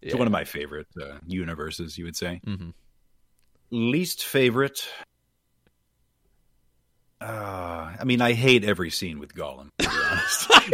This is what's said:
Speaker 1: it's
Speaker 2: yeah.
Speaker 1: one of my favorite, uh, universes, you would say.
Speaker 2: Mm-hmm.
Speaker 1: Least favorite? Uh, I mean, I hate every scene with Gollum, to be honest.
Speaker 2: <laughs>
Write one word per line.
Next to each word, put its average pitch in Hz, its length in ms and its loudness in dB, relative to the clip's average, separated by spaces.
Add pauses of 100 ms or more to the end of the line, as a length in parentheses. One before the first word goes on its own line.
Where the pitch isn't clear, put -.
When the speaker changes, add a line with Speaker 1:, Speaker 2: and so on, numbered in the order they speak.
Speaker 1:
it's 143 140 -6
Speaker 2:
yeah. 120 40 0
Speaker 1:
one 120 80 4
of 107 60 4
my 80 100 0
favorite, 73 440 -10 (140)
uh, 71 240 -14
universes, 82 720 -6
you 87 80 -12
would 85 120 -12
say. 90 280 -6
Speaker 2:
Mm-hmm. 92 260 -8 (1000)
Speaker 1:
Least 123 540 0
favorite? 131 600 2 (2250)
Uh, 92 760 -8
I - 40 -8
mean, 123 180 2
I 120 120 4
hate 123 320 8
every 92 240 0
scene 82 300 -6
with - 140 -16
Gollum, 71 360 -10 (100)
to - 100 0
be - 60 -4
honest. - 600 -2
Speaker 2:
<laughs> - 40 12 (140)